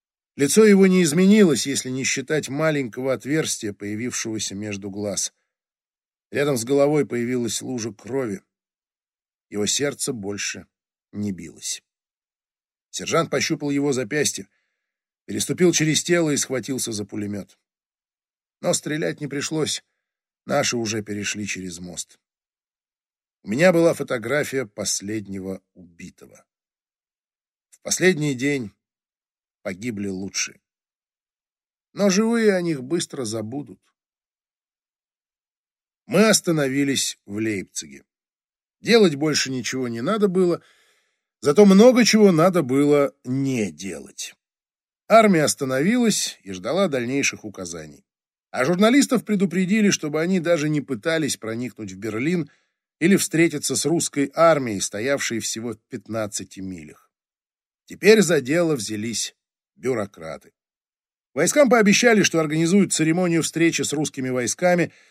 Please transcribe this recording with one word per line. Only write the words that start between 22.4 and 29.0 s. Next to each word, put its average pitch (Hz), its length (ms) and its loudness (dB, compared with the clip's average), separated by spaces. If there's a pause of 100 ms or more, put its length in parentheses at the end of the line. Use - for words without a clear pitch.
У 95 80 -14
меня 160 220 4
была 170 200 4
фотография 131 760 -4
последнего 98 920 -8 (140)
убитого. 85 720 -20 (1200)
В - 100 -20
последний 151 560 0
день 131 340 -2 (920)